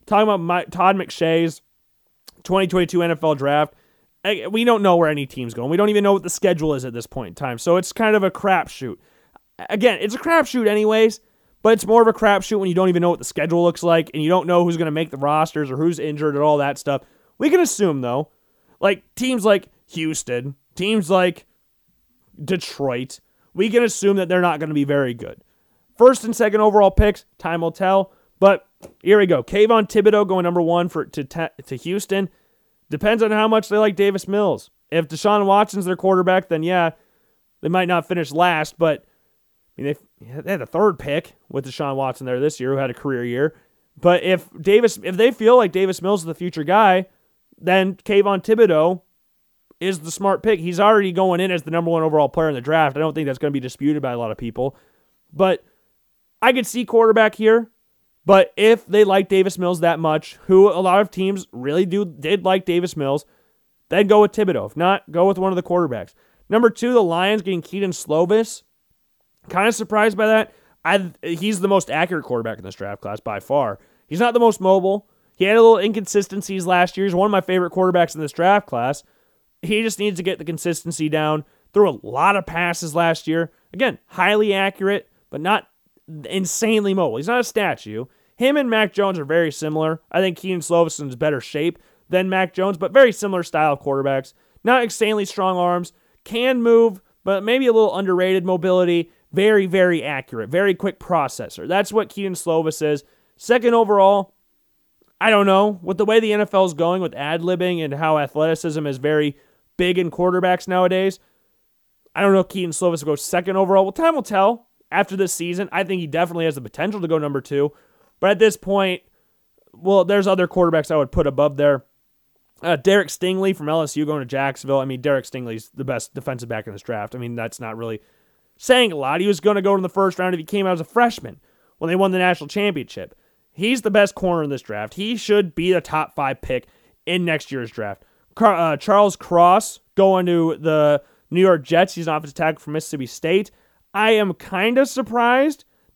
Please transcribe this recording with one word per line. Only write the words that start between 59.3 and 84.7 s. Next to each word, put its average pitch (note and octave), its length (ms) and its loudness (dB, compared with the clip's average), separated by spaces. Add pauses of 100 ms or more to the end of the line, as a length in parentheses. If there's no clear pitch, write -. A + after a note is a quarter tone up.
Mills F3+ 220 -2
that E3 200 2
much, D#3 460 -4
who F#3+ 220 8
a F3+ 120 -2
lot F#3+ 200 2
of G3+ 100 -2
teams F#3+ 420 -4
really C#3+ 320 -2
do, G3 200 -2
did E3+ 400 -4
like F#3+ 200 0
Davis F3 320 -2
Mills, C#3+ 300 -2 (640)
then G3+ 160 2
go G#3 160 6
with G3+ 100 2
Thibodeaux. D#3+ 340 -2
If - 100 -16
not, F3+ 340 0
go E3+ 180 2
with F#3 100 0
one F#3+ 140 -2
of F3 40 -4
the F3+ 60 -2
quarterbacks. D3+ 520 -4 (340)
Number A3+ 220 4
two, A#3+ 240 -4
the A3+ 80 4
Lions F#3 400 0
getting F3 200 -4
Keaton G3 280 -6
Slovis. F3 720 -2 (840)
Kinda G3+ 240 0
surprised G#3+ 440 -2
by G#3+ 100 0
that. A3 280 2 (320)
I, F3+ 260 0 (100)
he's F3 380 -4
the G3 80 0
most G3 220 0
accurate E3 340 -2
quarterback A2+ 340 -6
in F2+ 60 -16
this F#2 100 -14
draft G2+ 260 -12
class G#2 200 -10
by G2+ 200 -8
far. B2+ 380 -2 (280)
He's D#3+ 140 -6
not A#3+ 140 2
the A#3+ 60 2
most A3+ 200 4
mobile. F#3+ 480 2 (280)
He F#3+ 100 0
had G#3+ 100 4
a A#3 60 8
little A3+ 160 8
inconsistencies G3 880 -4
last F3+ 300 2
year. G3 100 -2
He's F3+ 80 -2
one F#3+ 120 2
of G#3+ 60 0
my F#3+ 80 2
favorite F#3 320 -2
quarterbacks F3+ 420 2
in D3+ 60 -12
this D3 120 -8
draft G3 340 2
class. B2 360 -4 (600)
He G#3+ 200 -2
just A3 160 -4
needs G3+ 200 -4
to F#3 40 -6
get F3+ 160 -6
the D#3+ 60 -16
consistency E3 640 -6
down. D#3 360 -2 (280)
Threw G3+ 160 4
a B2 140 -6
lot D3+ 340 0
of F#3 80 -4
passes E3+ 500 -6
last E3 320 0
year. D#3+ 240 -2 (220)
Again, G#3 340 -2
highly G#3 460 2
accurate, G3 560 -2 (220)